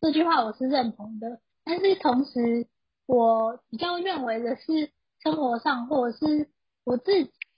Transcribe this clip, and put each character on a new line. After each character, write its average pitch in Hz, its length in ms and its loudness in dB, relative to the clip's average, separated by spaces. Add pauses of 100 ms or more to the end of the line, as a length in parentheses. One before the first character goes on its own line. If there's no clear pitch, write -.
这 320 120 2
句 311 120 2
话 320 200 2
我 220 80 -6
是 262 160 -4
认 254 240 0
同 220 260 -14
的， 226 220 -10 (240)
但 339 140 -2
是 381 180 4
同 269 280 2
时 233 420 0 (400)
我 226 540 2 (100)
比 226 60 -10
较 349 220 -4
认 349 260 -4
为 226 180 -4
的 240 140 -4
是， 311 340 -2 (320)
生 311 140 0
活 254 220 -2
上 247 300 -2
或 254 220 0
者 226 60 -8
是 302 320 0 (360)
我 247 120 0
自 370 280 2
己， 247 60 -10 (280)